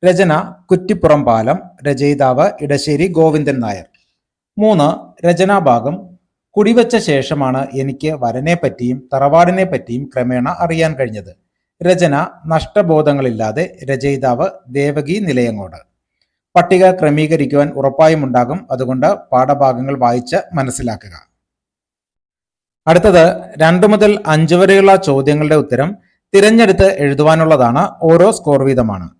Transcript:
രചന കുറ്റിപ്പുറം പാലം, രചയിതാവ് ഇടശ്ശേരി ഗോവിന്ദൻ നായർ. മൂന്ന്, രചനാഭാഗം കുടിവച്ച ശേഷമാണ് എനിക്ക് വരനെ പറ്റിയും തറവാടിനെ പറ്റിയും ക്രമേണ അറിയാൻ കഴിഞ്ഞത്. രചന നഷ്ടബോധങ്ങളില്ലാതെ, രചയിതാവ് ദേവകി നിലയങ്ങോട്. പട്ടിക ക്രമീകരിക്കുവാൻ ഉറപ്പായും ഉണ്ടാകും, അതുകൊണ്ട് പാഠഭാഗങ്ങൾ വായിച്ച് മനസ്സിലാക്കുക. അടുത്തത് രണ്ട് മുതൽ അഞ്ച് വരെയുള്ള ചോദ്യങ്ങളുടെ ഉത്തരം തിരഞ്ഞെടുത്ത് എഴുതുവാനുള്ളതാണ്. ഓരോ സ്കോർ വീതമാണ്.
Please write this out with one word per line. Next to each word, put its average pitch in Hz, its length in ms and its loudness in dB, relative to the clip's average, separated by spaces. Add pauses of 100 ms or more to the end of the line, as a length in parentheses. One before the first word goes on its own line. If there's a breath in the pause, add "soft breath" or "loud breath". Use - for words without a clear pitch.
രചന 180 260 2 (380)
കുറ്റിപ്പുറം 175 580 0
പാലം, 117 300 0 (280)
രചയിതാവ് 139 600 0 (180)
ഇടശ്ശേരി 143 420 -2 (120)
ഗോവിന്ദൻ 151 440 0
നായർ. 101 220 -10 (720)
മൂന്ന്, 208 260 2 (400)
രചനാഭാഗം 170 680 0 (640)
കുടിവച്ച 226 380 2 (120)
ശേഷമാണ് 135 540 -2 (220)
എനിക്ക് 139 280 -6 (120)
വരനെ 127 400 -2
പറ്റിയും 127 360 -4 (140)
തറവാടിനെ 170 580 2
പറ്റിയും 123 320 -8 (120)
ക്രമേണ 123 340 -2 (160)
അറിയാൻ 160 340 -2
കഴിഞ്ഞത്. 107 320 -8 (560)
രചന 175 280 2 (380)
നഷ്ടബോധങ്ങളില്ലാതെ, 147 1120 -2 (260)
രചയിതാവ് 135 580 -2 (300)
ദേവകി 143 380 -4 (120)
നിലയങ്ങോട്. 110 500 -4 (760)
പട്ടിക 185 340 4 (100)
ക്രമീകരിക്കുവാൻ 147 800 0
ഉറപ്പായും 156 480 2
ഉണ്ടാകും, 123 340 -2 (140)
അതുകൊണ്ട് 127 340 -4 (240)
പാഠഭാഗങ്ങൾ 131 720 0
വായിച്ച് 123 360 -2 (180)
മനസ്സിലാക്കുക. 120 560 -8 (1700)
അടുത്തത് 175 380 4 (400)
രണ്ട് 175 300 4
മുതൽ 208 200 2 (200)
അഞ്ച് 160 280 2
വരെയുള്ള 196 320 6 (140)
ചോദ്യങ്ങളുടെ 147 560 0
ഉത്തരം 139 260 -2 (460)
തിരഞ്ഞെടുത്ത് 196 540 4 (160)
എഴുതുവാനുള്ളതാണ്. 151 800 2 (260)
ഓരോ 170 200 6 (100)
സ്കോർ 143 300 -2
വീതമാണ്. 107 380 -2 (120)